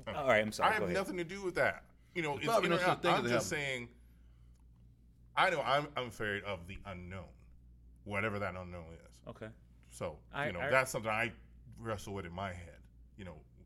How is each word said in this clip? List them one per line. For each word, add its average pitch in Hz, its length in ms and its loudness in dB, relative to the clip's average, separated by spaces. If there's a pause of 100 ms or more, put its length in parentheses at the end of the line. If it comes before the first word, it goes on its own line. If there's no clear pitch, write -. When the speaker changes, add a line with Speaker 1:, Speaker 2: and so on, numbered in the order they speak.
Speaker 1:
uh, 139 100 -4
Speaker 2:
All 143 100 -2
right. 110 140 10
I'm 107 100 0
sorry. 165 180 4
Speaker 1:
I - 40 6
have 214 80 2
Speaker 2:
Go - 40 0
ahead. 175 120 2
Speaker 1:
nothing 190 200 -2
to 175 60 0
do 190 200 -8
with 175 120 -4
that. 113 280 2 (300)
You 175 80 -2
know, 156 100 0
Speaker 3:
There's 135 120 -4
Speaker 1:
it's 151 40 0
Speaker 3:
probably 208 220 4
no 170 60 4
Speaker 1:
inter-, 175 120 2
Speaker 3:
such 160 140 2
thing 175 120 4
Speaker 1:
I'm 196 120 4
Speaker 3:
as 120 60 2
Speaker 1:
just 113 200 2
Speaker 3:
heaven. 147 140 -2
Speaker 1:
saying. 123 240 -4 (1500)
I 165 140 6
know 160 120 2
I'm, 139 260 4 (100)
I'm 127 100 0
afraid 101 380 -2
of 92 220 -4
the 92 180 -10
unknown, 90 400 -10 (800)
whatever 101 340 -2
that 95 160 -2
unknown 90 380 -10
is. - 360 -18
Speaker 2:
Okay. 113 180 -12 (440)
Speaker 1:
So, 82 260 -6 (160)
Speaker 2:
I, 143 140 -2
Speaker 1:
you - 60 -4
know, - 80 -4
Speaker 2:
I 139 80 -2
Speaker 1:
that's 131 220 4
something 113 200 -2
I 113 220 0 (460)
wrestle 110 340 -6
with 98 120 -4
in 85 80 -10
my 95 200 -4
head. 85 240 -14 (400)
You 104 80 -12
know, 85 100 -12 (300)